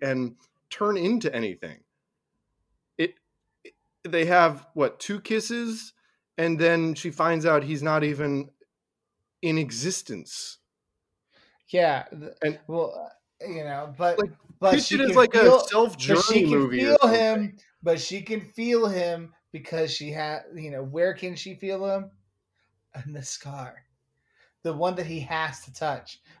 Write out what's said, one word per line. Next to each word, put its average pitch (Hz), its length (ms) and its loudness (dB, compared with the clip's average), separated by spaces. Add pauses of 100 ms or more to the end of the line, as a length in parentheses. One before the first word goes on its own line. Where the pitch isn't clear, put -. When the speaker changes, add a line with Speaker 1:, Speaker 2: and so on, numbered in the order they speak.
Speaker 1:
and 127 320 -4 (340)
turn 208 280 -2
into 185 380 -2
anything. 90 440 -8 (1160)
It, 170 180 -2 (480)
it, - 100 -20 (340)
they 165 180 0
have, 165 500 4
what, 143 240 0
two 202 200 -8
kisses? 220 720 -6 (440)
And 165 220 0
then 165 360 2
she 160 160 -8
finds 160 340 0
out 151 180 4
he's 143 180 -6
not 156 220 0
even 143 460 -4 (920)
in 160 160 0
existence. 123 1000 -8 (1120)
Speaker 2:
Yeah, 160 400 2
th-, 151 240 -16 (100)
Speaker 1:
And 151 240 -2
Speaker 2:
well, 156 420 -6 (320)
uh, 170 60 -12
you 165 160 -10
know, 147 340 -10
but, 175 220 0
Speaker 1:
like, 202 120 -2 (280)
Speaker 2:
but 196 160 4
Speaker 1:
pitch 285 100 2
Speaker 2:
she 294 100 -2
Speaker 1:
it 277 60 2
as, 269 60 2
Speaker 2:
can 190 80 2
Speaker 1:
like, 240 200 8
a 226 60 8
Speaker 2:
feel, 254 180 10
but - 100 -4
Speaker 1:
self-journey 180 520 2
Speaker 2:
she 220 200 4
can 160 80 4
Speaker 1:
movie 139 320 2
or 262 80 2
Speaker 2:
feel 285 120 8
Speaker 1:
something. 226 180 6
Speaker 2:
him, 220 380 0 (260)
but 165 160 2
she 196 220 -8
can 220 200 -6
feel 233 460 -2
him 170 460 -4 (180)
because 160 420 -6
she 147 200 -10
ha-, 151 280 -6 (140)
you 156 160 -12
know, 135 120 -8
where 165 300 -2
can 185 220 -10
she 185 200 -14
feel 190 300 -8
him? 196 260 -6 (920)
In 151 80 -14
the 143 100 -12
scar. 135 520 -14 (880)
The 165 100 -4
one 175 220 -2
that 180 100 -6
he 160 160 -8
has 160 440 -6
to 131 80 -20
touch, - 460 -8 (220)